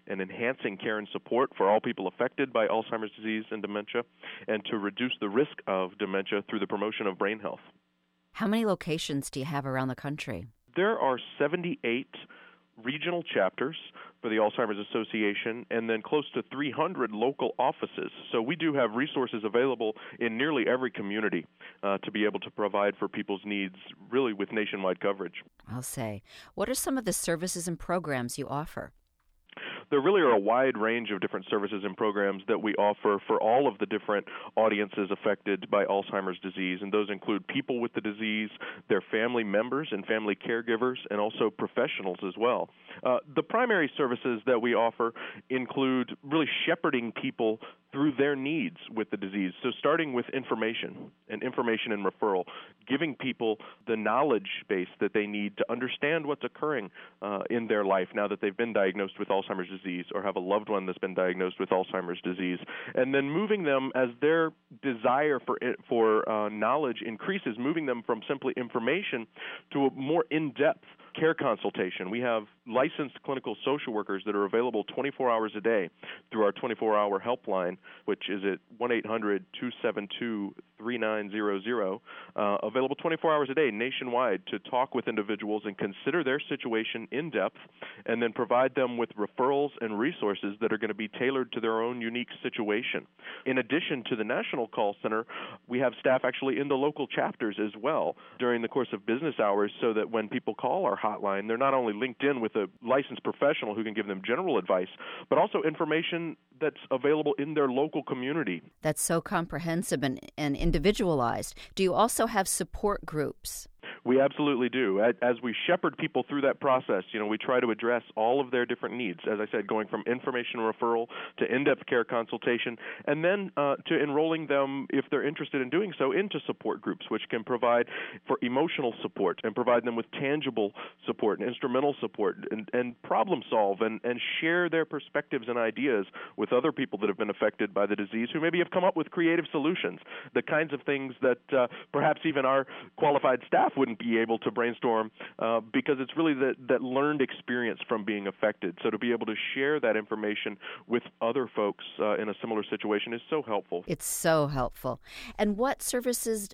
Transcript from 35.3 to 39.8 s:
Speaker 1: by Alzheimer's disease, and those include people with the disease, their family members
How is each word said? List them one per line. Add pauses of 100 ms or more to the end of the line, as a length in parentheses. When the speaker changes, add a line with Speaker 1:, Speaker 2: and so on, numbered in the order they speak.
Speaker 1:
by
Alzheimer's
disease,
and
those
include
people
with
the
disease, (400)
their
family
members